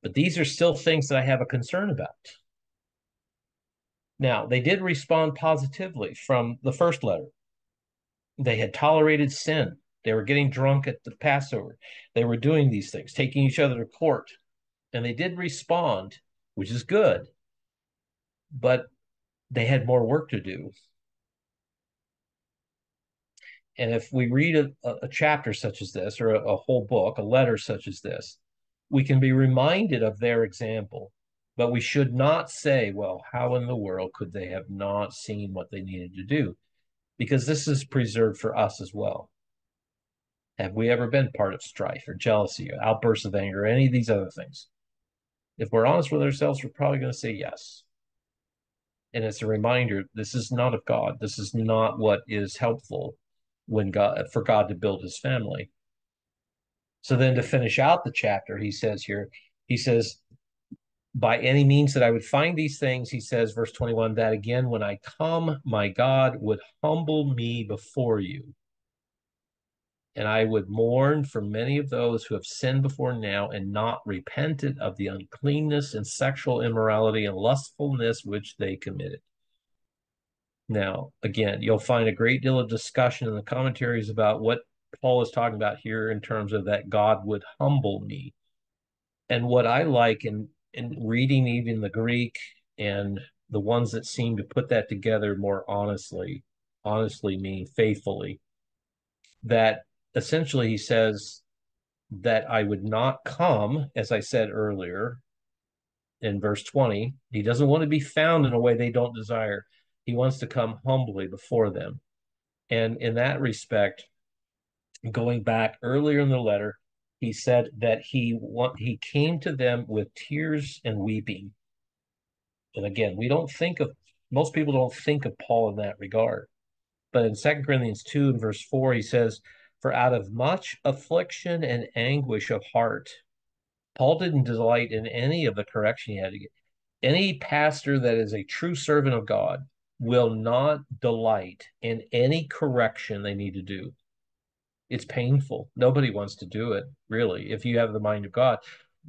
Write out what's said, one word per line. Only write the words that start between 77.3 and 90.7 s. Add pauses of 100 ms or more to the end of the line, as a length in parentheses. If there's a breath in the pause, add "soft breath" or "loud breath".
lustfulness
which
they
committed." (1500)
Now, (100)
again,
you'll
find
a
great
deal
of
discussion
in
the
commentaries
about
what (420)
Paul
is
talking
about
here
in
terms
of
that
God
would (160)
humble
me. (960)
And
what
I
like
in, (240)